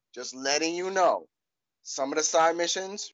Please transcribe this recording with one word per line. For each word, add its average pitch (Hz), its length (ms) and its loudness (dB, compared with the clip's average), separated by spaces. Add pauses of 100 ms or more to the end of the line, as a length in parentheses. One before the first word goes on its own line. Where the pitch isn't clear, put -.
(140)
Just 123 200 -12
letting 147 400 0
you 180 160 -4
know. 165 340 4 (580)
Some 139 300 -4
of 151 60 -2
the 151 60 2
side 165 320 4
missions 190 580 -4